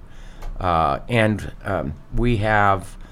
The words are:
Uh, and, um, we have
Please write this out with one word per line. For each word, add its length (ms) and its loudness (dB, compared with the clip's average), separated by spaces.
Uh, 400 2
and, 420 2
um, 280 -2
we 220 4
have 580 2